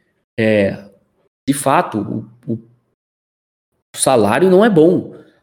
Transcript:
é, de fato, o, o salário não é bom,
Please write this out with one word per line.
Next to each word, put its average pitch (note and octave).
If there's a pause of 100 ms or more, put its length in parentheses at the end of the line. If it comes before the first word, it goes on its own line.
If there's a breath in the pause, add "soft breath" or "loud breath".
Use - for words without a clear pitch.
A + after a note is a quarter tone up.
(380)
é, G#2 (560)
de C#3
fato, A#2 (200)
o, A#2
o -
salário C3
não F#3
é A#3+
bom, E3 (280 loud breath)